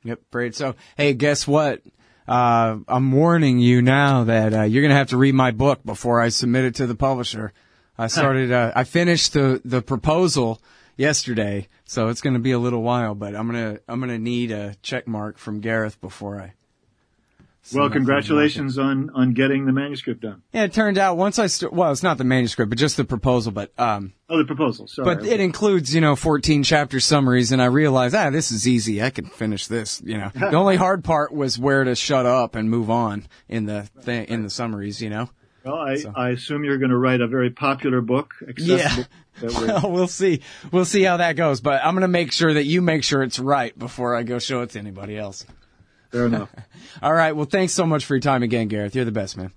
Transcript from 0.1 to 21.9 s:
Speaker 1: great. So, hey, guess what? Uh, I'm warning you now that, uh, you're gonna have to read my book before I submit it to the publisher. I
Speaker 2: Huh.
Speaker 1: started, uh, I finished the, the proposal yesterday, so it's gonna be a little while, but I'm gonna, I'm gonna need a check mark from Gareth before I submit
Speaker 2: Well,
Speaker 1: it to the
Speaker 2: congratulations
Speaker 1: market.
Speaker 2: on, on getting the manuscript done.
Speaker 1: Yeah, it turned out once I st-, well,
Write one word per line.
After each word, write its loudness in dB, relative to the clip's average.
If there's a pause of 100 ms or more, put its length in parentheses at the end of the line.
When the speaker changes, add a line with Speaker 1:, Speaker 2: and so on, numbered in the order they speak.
Speaker 1:
great. -4
So, -6 (200)
hey, 2
guess 0
what? 2 (460)
Uh, 4 (100)
I'm 2
warning 4
you 6
now 4
that, 2
uh, 2
you're 2
gonna 4
have 2
to 0
read 4
my 4
book 0
before 0
I 2
submit 0
it -2
to -2
the -4
publisher. -4 (460)
I -2
Speaker 2:
Huh. -4
Speaker 1:
started, 2
uh, 2
I 2
finished 0
the, 2
the -2
proposal 0 (380)
yesterday, -2 (160)
so -4
it's -6
gonna 0
be 0
a 0
little -2
while, -2
but -10
I'm -6
gonna, -6
I'm -8
gonna -6
need -4
a -8
check -8
mark -8
from -10
Gareth -4
before -12
I -18 (1080)
submit -6
Speaker 2:
Well, 4
Speaker 1:
it 0
to -6
the 0
Speaker 2:
congratulations 0
Speaker 1:
market. 0
Speaker 2:
on, -2
on 2
getting 0
the 2
manuscript -4
done. -12 (120)
Speaker 1:
Yeah, 0
it -6
turned 2
out 2
once 0
I 2
st-, -4
well, 2